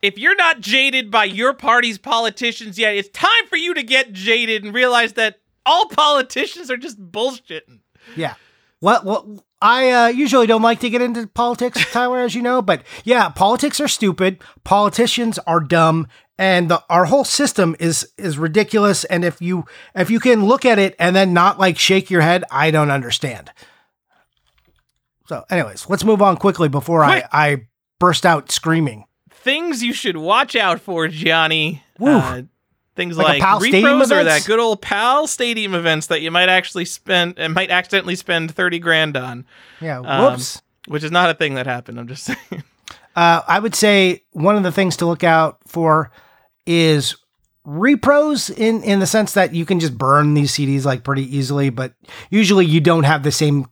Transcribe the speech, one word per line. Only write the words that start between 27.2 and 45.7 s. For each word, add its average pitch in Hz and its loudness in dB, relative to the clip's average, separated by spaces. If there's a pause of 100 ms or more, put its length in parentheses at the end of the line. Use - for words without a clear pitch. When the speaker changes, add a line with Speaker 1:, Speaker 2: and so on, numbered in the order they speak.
Speaker 1:
Quick. - -12
Speaker 2:
I 147 2 (420)
burst 180 2
out 160 2
screaming. 151 -2 (260)
Speaker 1:
Things 285 -4
you 240 -4
should 180 -6
watch 214 0
out 190 0
for, 165 -4
Johnny. 160 -2 (160)
Speaker 2:
Woo. 247 0
Speaker 1:
Uh, 131 0 (540)
things 175 -6
Speaker 2:
Like 160 2
a - 4
Speaker 1:
like 143 2
Speaker 2:
Pal 190 4
Stadium 196 4 (160)
Speaker 1:
repros 254 4
or 190 4
Speaker 2:
events? 156 2
Speaker 1:
that - -10
good 220 2
old 226 -2
Pal 254 0
Stadium 220 -4
events 165 -2
that 160 -2
you 160 -6
might 180 2
actually 185 0
spend 180 -4
and 160 -4
might 185 -2
accidentally 180 -2
spend 165 -4
thirty 175 -2
grand 160 -2
on. 127 -10 (340)
Speaker 2:
Yeah, 147 -8
Speaker 1:
Um, 139 2
Speaker 2:
whoops. 127 -10 (280)
Speaker 1:
which 151 -6
is 151 -6
not 175 2
a 156 -2
thing 147 -4
that 127 -6
happened, 120 -10
I'm 120 -14
just 131 -16
<laughs> - -
saying. - -12 (520)
Speaker 2:
Uh, 170 4
I 175 2
would 214 -4
say 196 2
one 185 2
of 202 0
the 180 -2
things 185 0
to 175 -2
look 170 -2
out 160 2
for 160 0 (560)